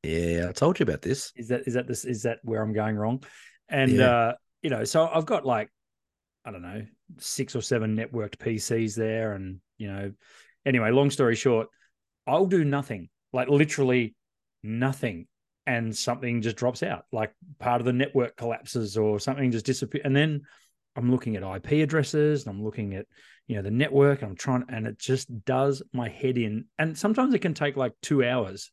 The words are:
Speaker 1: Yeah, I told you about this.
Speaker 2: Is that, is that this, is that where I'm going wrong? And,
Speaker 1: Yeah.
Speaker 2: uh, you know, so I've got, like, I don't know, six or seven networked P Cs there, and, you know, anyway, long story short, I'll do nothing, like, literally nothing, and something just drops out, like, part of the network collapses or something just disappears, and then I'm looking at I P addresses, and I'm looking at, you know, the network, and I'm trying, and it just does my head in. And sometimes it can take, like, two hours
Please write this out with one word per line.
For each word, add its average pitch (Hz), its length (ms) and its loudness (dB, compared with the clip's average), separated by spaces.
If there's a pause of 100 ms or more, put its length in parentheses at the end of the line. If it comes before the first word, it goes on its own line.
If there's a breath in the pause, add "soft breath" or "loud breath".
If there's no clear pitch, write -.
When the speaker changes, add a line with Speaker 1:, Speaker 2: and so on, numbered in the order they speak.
Speaker 1:
Yeah, 85 460 0
I 95 40 -8
told 170 260 2
you 151 60 4
about 76 180 -2
this. 117 340 -4
Speaker 2:
Is 117 120 -12
that, 123 180 -2
is 123 80 -4
that 123 120 -2
this, 123 180 -6
is 117 180 -6
that 117 200 -2
where 110 200 -2
I'm 107 100 -2
going 107 240 0
wrong? 113 260 -2 (460 loud breath)
And, 135 240 4
Speaker 1:
Yeah. 127 180 6
Speaker 2:
uh, 117 240 4 (280)
you 151 80 -2
know, 110 140 0
so 160 220 4
I've 160 200 0
got, 180 200 -2
like, 113 240 0 (760)
I 120 60 -12
don't 90 120 -14
know, 101 220 -10 (340)
six - 380 -6
or 113 60 -2
seven 110 340 0
networked 113 420 -6
P 113 200 -2
Cs 113 360 -2
there, 110 400 -2
and, 95 260 -10 (180)
you 104 100 -10
know, 98 240 -8 (540 soft breath)
anyway, 120 240 4
long 139 200 6
story 123 260 2
short, 113 320 2 (580)
I'll 170 200 2
do 175 180 4
nothing, 139 440 -2 (240)
like, 127 160 0
literally 135 680 4 (480)
nothing, 113 640 -4 (400)
and 113 300 -2
something 120 460 -2
just 113 140 -2
drops 123 260 0
out, 175 300 -4
like, 110 200 -2 (260)
part 123 220 0
of 117 60 -2
the 127 80 2
network 127 420 0
collapses 113 640 -4
or 107 220 2
something 135 320 0
just 113 140 -2
disappears, - 380 -4
and 135 100 2
then 147 280 2 (540 soft breath)
I'm 120 140 0
looking 120 260 0
at 95 80 -6
I 95 160 -6
P 151 200 0
addresses, 151 640 2
and 101 100 -10
I'm 101 80 -8
looking 104 320 -6
at, 98 120 -10 (400 soft breath)
you 110 100 -4
know, 101 60 -4
the 98 80 -4
network, 139 500 4
and 107 100 -8
I'm 92 60 -12
trying, 123 320 0
and 113 180 -6
it 110 120 -8
just 127 480 -4
does 135 360 2 (100)
my 120 180 -4
head 127 280 -2
in. 110 280 -2 (120)
And 160 180 -2
sometimes 247 380 2
it 202 60 2
can 170 140 -2
take, 143 220 -2
like, 127 160 0 (100)
two 139 220 2
hours 110 480 -2